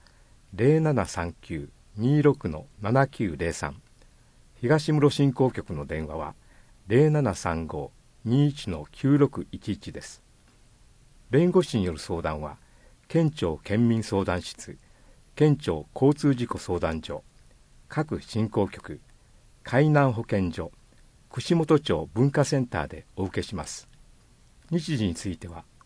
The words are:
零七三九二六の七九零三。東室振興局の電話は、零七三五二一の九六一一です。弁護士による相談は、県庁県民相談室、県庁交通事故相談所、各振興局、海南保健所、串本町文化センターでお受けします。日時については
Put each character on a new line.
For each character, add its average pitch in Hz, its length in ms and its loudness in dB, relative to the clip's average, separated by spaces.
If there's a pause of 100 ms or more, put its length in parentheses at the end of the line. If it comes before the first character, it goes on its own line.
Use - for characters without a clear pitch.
(520)
零 131 280 4
七 139 260 2
三 85 340 -6
九 73 300 -10 (260)
二 135 260 2
六 139 280 2
の 78 160 -10 (160)
七 127 240 2
九 98 320 -6
零 85 140 -2
三。 76 280 -10 (800)
東 151 320 0
室 147 180 4
振 139 220 2
興 131 180 2
局 - 220 -8
の 73 140 -8
電 78 200 -6
話 76 120 -8
は、 76 160 -8 (540)
零 131 200 6
七 143 260 2
三 82 320 -4
五 73 240 -8 (340)
二 131 220 4
一 143 220 -4
の 78 240 -6
九 139 240 2
六 139 340 2
一 - 220 -8
一 - 200 -8
で - 100 -14
す。 - 200 -20 (1080)
弁 165 200 4
護 180 120 6
士 135 160 -2
に 95 60 2
よ 87 80 0
る 76 60 -8
相 85 220 -6
談 78 220 -4
は、 73 160 -10 (500)
県 165 220 2
庁 85 340 -2
県 117 240 2
民 113 140 2
相 98 240 -2
談 90 160 -2
室、 - 340 -16 (580)
県 147 220 4
庁 80 380 -4
交 139 200 4
通 147 200 2
事 120 120 -2
故 98 120 -8
相 90 200 -4
談 80 240 -2
所、 - 220 -12 (640)
各 151 320 -4
振 107 300 -2
興 101 180 0
局、 - 320 -14 (600)
海 143 260 2
南 143 240 4
保 113 100 -4
健 95 300 -2
所、 82 180 -8 (600)
串 - 240 -2
本 160 240 4
町 80 360 -2
文 131 160 4
化 147 140 2
セ 143 140 0
ン 127 80 0
タ 82 180 -4
ー 69 40 -8
で 78 160 -16 (100)
お 92 100 -4
受 92 180 -4
け - 40 -10
し - 80 -12
ま 76 120 -8
す。 - 200 -14 (840)
日 165 260 -2
時 110 100 0
に 87 80 -2
つ - 140 -10
い 87 80 -6
て - 100 -14
は 85 180 -16 (220)